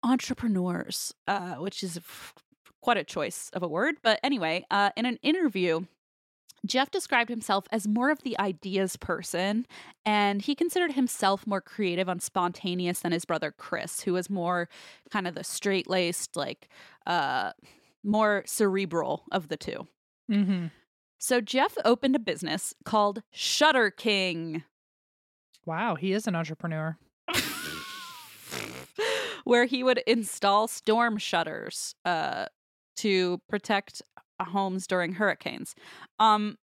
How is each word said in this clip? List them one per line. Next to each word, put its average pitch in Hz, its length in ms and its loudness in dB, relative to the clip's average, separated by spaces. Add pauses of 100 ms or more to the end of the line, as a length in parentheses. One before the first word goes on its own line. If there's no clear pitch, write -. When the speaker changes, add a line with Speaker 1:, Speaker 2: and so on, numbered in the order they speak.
Speaker 1:
entrepreneurs, 214 1080 0 (140)
uh, 185 300 -2
which 180 260 -8
is 175 160 -8
f-, - 340 -16 (480)
quite 240 160 2
a 165 80 -2
choice - 480 -6
of 180 100 -4
a 175 60 -2
word. 226 340 0
But 220 200 4
anyway, 190 480 0
uh, 202 260 4
in 226 80 -2
an 247 180 -2
interview, 196 600 2 (800)
Jeff 262 260 2
described 240 380 2
himself 214 420 0
as 208 160 -2
more 240 240 2
of 302 120 0
the 240 160 -4
ideas 190 580 0
person, 190 720 -2 (400)
and 208 340 2
he 285 140 -2
considered 339 380 0
himself 226 540 0
more 202 140 0
creative 180 480 -2
and 180 140 -2
spontaneous 180 800 -2
than 170 120 -2
his 165 140 -2
brother 160 260 -2
Chris, - 480 -6
who 180 140 0
was 180 160 -2
more 175 380 0 (420)
kind 190 180 -2
of 170 60 -6
the 180 100 -10
straight-laced, 185 920 0
like, - 360 -6 (360)
uh, 135 460 0 (500)
more 208 440 2
cerebral 175 840 0
of 180 160 -2
the 156 100 -4
two. - 280 -8 (440)
Speaker 2:
Mm-hmm. 190 380 2 (500)
Speaker 1:
So 247 240 2
Jeff 262 420 0
opened 262 320 4
a 254 40 2
business 175 520 -4 (140)
called 208 360 2 (100)
Shutter 262 580 4
King. 170 720 -2 (1040)
Speaker 2:
Wow, 170 300 -2
he 185 160 0
is 208 140 0
an 202 100 0
entrepreneur. 160 600 -4 (320)
Speaker 1:
<laughs> 339 80 -2 (2000)
Where 240 220 4
he 247 180 -2
would 254 220 4
install 214 600 2
storm 220 500 2
shutters, - 760 -4 (100)
uh, 165 420 -2 (500)
to 185 520 2
protect - 540 -2 (380)
homes 185 460 -2
during 180 280 0
hurricanes. - 600 -2 (440)
Um, 214 380 4 (200)